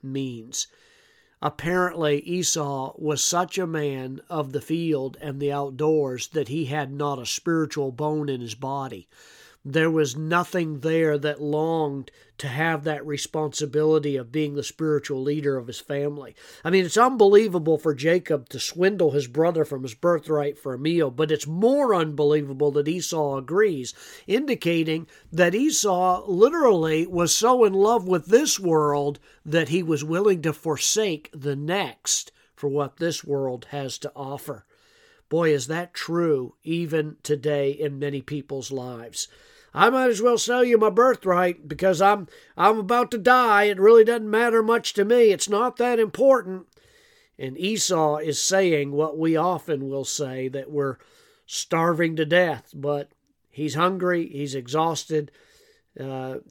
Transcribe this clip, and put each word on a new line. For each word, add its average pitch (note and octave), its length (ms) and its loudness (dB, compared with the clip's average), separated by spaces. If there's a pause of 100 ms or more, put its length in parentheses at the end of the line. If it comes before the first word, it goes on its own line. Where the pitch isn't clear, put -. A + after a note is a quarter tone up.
means. C3 640 -8 (760)
Apparently, E3 760 -2
Esau D3 760 -4
was D3+ 280 -2
such F3 340 -2
a F3+ 80 -2
man C3+ 540 -6 (100)
of D3 220 -6
the C#3 80 -4
field D#3 600 -4
and C#3 200 -8
the C#3+ 100 -2
outdoors C#3+ 800 -2
that D3 180 -4
he C#3+ 200 -6
had C#3 260 -4
not C#3+ 260 -4
a A#2 80 -12
spiritual D3+ 640 -2
bone D3+ 380 -4
in B2+ 120 -4
his A2+ 140 -10
body. C3 540 -10 (560)
There D#3+ 280 0
was D3 240 0
nothing D#3+ 640 -2
there D#3+ 380 2
that D3 220 -4
longed D3+ 720 -2 (280)
to C#3+ 100 -8
have D#3 340 -2
that D3 240 -4
responsibility D3+ 1120 0
of A#2+ 160 -8
being D3 240 -4
the C#3 80 -4
spiritual D3 580 -2
leader C#3+ 340 -2
of A#2+ 120 -8
his A#2+ 100 -12
family. C#3+ 560 -6 (300)
I E3 60 -4
mean, F#3 140 4
it's E3+ 120 -4
unbelievable G3+ 840 4
for D3+ 160 -2
Jacob D3+ 540 0
to C3 100 -12
swindle F3+ 540 0
his C#3 160 0
brother D#3+ 360 2
from C3 200 -8
his A#2+ 100 -10
birthright D#3 640 -2
for C3 160 -8
a B2 60 -8
meal, D#3 320 0
but D3+ 180 -2
it's D3 160 -2
more A3+ 480 2
unbelievable D3 800 0
that D3 160 0
Esau D#3 480 -2
agrees, C#3+ 580 -2 (320)
indicating E3+ 800 -2 (240)
that F3 240 2
Esau F#3 720 0
literally F#3 800 4
was F3 260 0
so B3 320 4
in G3 80 4
love G3 360 2
with F3 180 0
this B3 320 4
world D3 600 0 (240)
that D#3 240 0
he E3+ 160 0
was D#3 180 0
willing F3 400 0
to D#3 100 0
forsake E3 800 -4
the C#3+ 220 -6
next D3+ 800 -6 (240)
for D3 100 -6
what C#3 300 -2
this E3 260 -4
world C3+ 480 -4
has C#3 280 -8
to C#3+ 180 -10
offer. C#3 500 -12 (600)
Boy, D#3+ 260 2
is C3 140 -2
that F3 260 -6
true D#3+ 680 -2
even D#3+ 580 -4
today C#3+ 480 0
in C#3+ 300 -4
many C#3+ 200 -6
people's C#3 520 -10
lives. B2 560 -10 (460)
"I F#3 140 4
might B3+ 220 2
as G3+ 100 -2
well A#3+ 160 4
sell B3 260 2
you A#3+ 140 4
my G#3+ 140 4
birthright F#3 760 2
because E3+ 360 0
I'm, G3 260 4 (300)
I'm G#3+ 220 4
about A#3 320 0
to A#3+ 40 -2
die. A3+ 480 6
It G3+ 160 2
really A3 240 10
doesn't A3+ 240 0
matter A3+ 340 4
much A3+ 300 0
to G3+ 140 2
me. A#3 260 6
It's F3 160 -2
not A3+ 300 0
that A#3+ 200 2
important." G#3+ 680 2 (720)
And C3 180 -8
Esau E3+ 640 0
is D#3 200 -4
saying E3 540 2
what D3+ 240 0
we D#3+ 180 2
often D#3 540 -2
will C3+ 160 -6
say, C3 440 -6
that C3+ 220 -10
we're C#3 280 -4 (480)
starving E3 720 -2
to D#3 100 0
death, E3 480 0
but C#3+ 380 -4 (360)
he's C#3+ 260 -6
hungry, F3+ 540 0
he's C#3 260 -8
exhausted, D3+ 800 -2 (640)
uh, C3 420 -10 (100)